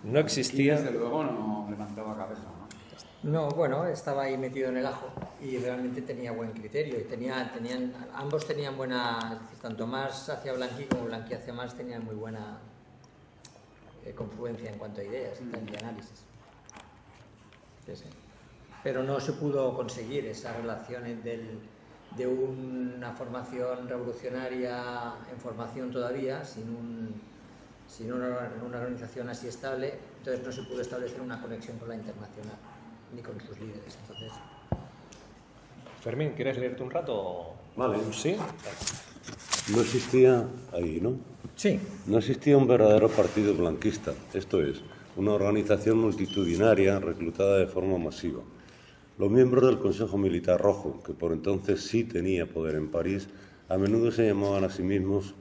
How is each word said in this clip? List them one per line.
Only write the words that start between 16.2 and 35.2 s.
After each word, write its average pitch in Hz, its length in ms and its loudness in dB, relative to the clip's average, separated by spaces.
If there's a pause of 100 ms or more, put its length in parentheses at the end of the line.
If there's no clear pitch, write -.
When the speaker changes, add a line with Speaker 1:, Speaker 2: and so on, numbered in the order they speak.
Speaker 3:
Sí, - 100 -12
sí. - 100 -18 (800)
Pero 131 200 -2
no 135 160 -2
se 147 140 -4
pudo 139 420 0
conseguir 123 500 -6
esa 113 320 -8
relación 117 480 -8
en 117 160 -8
del, 113 380 -8 (580)
de 127 80 -2
una 127 840 -4
formación 123 760 -6
revolucionaria 123 1300 -6 (180)
en 120 80 -12
formación 120 520 -8
todavía, 131 520 -4
sin 113 260 -10
un 113 520 -8 (720)
sin 117 220 -8
una, 123 400 -4 (120)
una 120 120 -8
organización 120 500 -8
así 120 220 -8
estable, 135 460 -6 (240)
entonces 127 260 -4
no 127 80 -8
se 127 100 -8
pudo 123 160 -8
establecer 123 400 -6
una 123 220 -8
conexión 113 360 -10
con 117 120 -12
la 113 60 -8
internacional, 107 600 -12 (580)
ni 120 80 -14
con 113 200 -12
sus 101 180 -16
líderes. 104 420 -14
Entonces 110 300 -14 (1700)